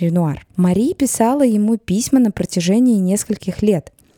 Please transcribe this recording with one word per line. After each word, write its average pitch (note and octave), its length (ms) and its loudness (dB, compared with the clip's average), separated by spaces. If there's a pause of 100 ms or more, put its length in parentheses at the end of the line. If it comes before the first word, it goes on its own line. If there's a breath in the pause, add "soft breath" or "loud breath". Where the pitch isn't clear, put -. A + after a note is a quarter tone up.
Ренуар. E3+ 460 -2 (100)
Мари F#3 380 0
писала B3+ 480 0
ему A3 340 2
письма A3 420 -2
на A#3 120 2
протяжении G3 640 0
нескольких F#3+ 640 -4
лет. G3+ 320 -2 (260 soft breath)